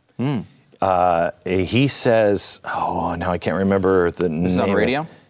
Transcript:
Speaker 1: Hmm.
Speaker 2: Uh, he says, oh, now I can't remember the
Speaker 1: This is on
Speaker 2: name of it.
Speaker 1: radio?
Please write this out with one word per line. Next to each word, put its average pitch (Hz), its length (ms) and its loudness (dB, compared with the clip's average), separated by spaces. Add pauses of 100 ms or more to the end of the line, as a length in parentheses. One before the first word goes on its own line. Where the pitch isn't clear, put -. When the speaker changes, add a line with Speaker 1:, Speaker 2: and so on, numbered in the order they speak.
(180)
Speaker 1:
Hmm. 127 220 -2 (400)
Speaker 2:
Uh, 90 500 2 (140)
he 95 440 0
says, 113 760 0
oh, 87 540 -4
now 87 140 -4
I 90 60 -2
can't 85 180 -2
remember 95 540 2
the 90 180 -4
Speaker 1:
This 87 240 0
is 90 80 2
on 98 60 0
Speaker 2:
name 98 100 0
of - 20 2
it. 104 60 2
Speaker 1:
radio? 135 220 -2 (240)